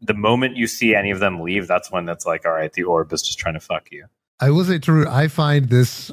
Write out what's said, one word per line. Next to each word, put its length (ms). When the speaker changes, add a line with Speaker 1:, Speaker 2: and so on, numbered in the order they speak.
Speaker 1:
the 140
moment 420
you 100
see 280
any 160
of 100
them 200
leave, 280
that's 240
when 140
that's 200
like, 180
all 80
right, 200
the 100
orb 300
is 100
just 160
trying 160
to 60
fuck 320
you. 140
Speaker 2:
I 100
will 140
say, 160
Tarun, 260
I 220
find 400
this 440